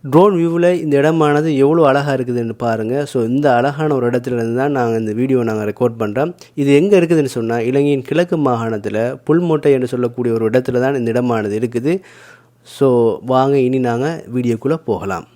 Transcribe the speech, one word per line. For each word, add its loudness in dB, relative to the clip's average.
ட்ரோன் 6
வியூவில் 2
இந்த 2
இடமானது 2
எவ்வளோ 4
அழகா 2
இருக்குதுன்னு -4
பாருங்க. -4
So, -4
இந்த 2
அழகான 0
ஒரு 0
இடத்துல -2
இருந்து -2
தான் 0
நாங்க 0
இந்த -4
வீடியோ 0
நாங்க -2
ரெக்கார்ட் -2
பண்றோம். -4
இது 2
எங்க 4
இருக்குதுன்னு 0
சொன்னா, -2
இலங்கையின் 0
கிழக்கு -2
மாகாணத்துல -2
புல்மோட்டை 2
என்று 0
சொல்லக்கூடிய -2
ஒரு 0
இடத்துல 0
தான் 0
இந்த -2
இடமானது -2
இருக்குது. -2
So, 2
வாங்க 2
இனி 0
நாங்க -2
வீடியோக்குள்ள -2
போகலாம். -6